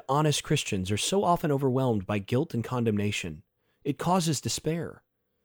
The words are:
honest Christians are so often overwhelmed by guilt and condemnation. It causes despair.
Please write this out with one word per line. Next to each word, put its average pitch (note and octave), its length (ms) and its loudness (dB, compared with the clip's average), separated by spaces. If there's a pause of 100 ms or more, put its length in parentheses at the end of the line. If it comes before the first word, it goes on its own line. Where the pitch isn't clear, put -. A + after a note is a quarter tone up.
honest D3+ 340 2
Christians G2+ 480 -2
are G#2 60 0
so G3 260 0
often F3 260 2
overwhelmed C3 560 2
by G#2+ 140 0
guilt B2 340 0
and A#2 120 -2
condemnation. G#2 760 -2 (420)
It C#3+ 120 -2
causes E3 440 0
despair. D#3 640 -6 (420)